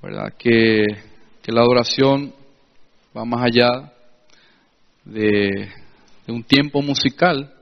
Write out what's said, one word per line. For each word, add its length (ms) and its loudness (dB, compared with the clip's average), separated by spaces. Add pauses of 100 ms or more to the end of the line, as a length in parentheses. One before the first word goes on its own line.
¿verdad? 360 -12
Que, 460 2 (580)
que 80 -10
la 120 2
adoración 720 0 (800)
va 80 -8
más 180 -4
allá 480 0 (1160)
de, 640 0 (560)
de 60 -10
un 120 -8
tiempo 380 0
musical 800 -2